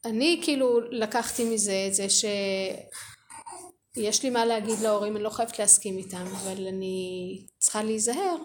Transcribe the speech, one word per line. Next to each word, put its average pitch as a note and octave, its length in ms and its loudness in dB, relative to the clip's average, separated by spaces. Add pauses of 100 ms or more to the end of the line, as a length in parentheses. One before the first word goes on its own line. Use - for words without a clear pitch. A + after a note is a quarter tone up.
ואני C#4 380 2
כאילו C4 380 4
לקחתי A#3 640 -2
מזה G#3+ 440 2
את F#3+ 60 -2
זה G3 120 0 (1900)
שיש A3 260 0
לי C4 80 0
מה A#3 140 2
להגיד A3 340 0
להורים, G#3+ 380 2
אני G#3 80 -4
לא G#3+ 60 -2
חייבת - 280 -4
להסכים G3+ 400 4
איתם, F#3 280 -8
אבל F#3+ 400 -6
אני F#3 800 -6 (120)
צריכה - 240 2
להיזהר A#3 640 0